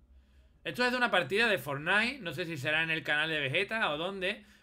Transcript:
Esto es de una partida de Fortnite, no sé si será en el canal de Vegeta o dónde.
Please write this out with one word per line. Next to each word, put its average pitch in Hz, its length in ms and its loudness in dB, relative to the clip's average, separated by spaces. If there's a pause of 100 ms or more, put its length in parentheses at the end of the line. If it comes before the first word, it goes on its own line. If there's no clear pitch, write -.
(640)
Esto 202 220 -2
es 247 60 2
de 254 60 0
una 247 140 2
partida 196 380 2
de 190 80 4
Fortnite, 180 640 0
no 170 100 -6
sé 165 140 -4
si 165 100 -6
será 151 280 0
en 160 60 0
el 160 140 -2
canal 156 260 2
de 151 120 0
Vegeta 185 500 0
o 147 60 -2
dónde. 190 480 -4 (180)